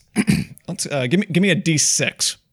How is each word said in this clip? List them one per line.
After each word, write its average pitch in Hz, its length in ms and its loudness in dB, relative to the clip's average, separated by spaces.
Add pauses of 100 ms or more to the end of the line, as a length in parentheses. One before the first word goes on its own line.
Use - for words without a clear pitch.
(320)
<clears throat> - 360 -4
Let's, - 180 -8
uh, 131 200 -2
give 160 140 2
me, - 60 -4
give 175 160 2
me 202 80 4
a 170 40 4
D 160 240 0
six. - 580 -2 (160)